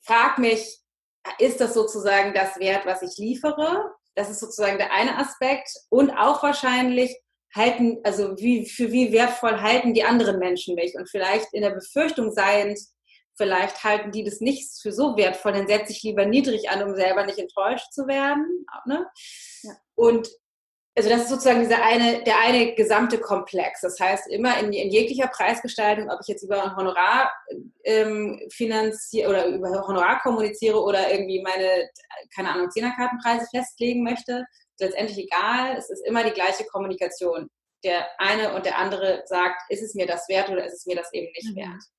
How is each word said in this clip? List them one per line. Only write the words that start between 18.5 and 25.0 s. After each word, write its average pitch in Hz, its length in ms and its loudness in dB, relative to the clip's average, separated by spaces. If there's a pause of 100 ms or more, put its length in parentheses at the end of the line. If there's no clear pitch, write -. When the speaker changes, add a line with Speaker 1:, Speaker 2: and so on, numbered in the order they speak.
Speaker 1:
ne? 311 200 -2 (580)
Speaker 2:
Ja. 214 80 -16 (240)
Speaker 1:
Und 233 340 4 (680)
also 214 120 2
das 233 120 4
ist 240 80 -4
sozusagen 254 320 4
dieser 226 200 2
eine, 233 440 4
der 226 160 4
eine 233 340 4
gesamte 220 420 4
Komplex. 185 640 -4
Das 180 180 -4
heißt, 190 320 0
immer 226 300 0
in, 208 140 -2
in 202 160 -2
jeglicher 247 400 2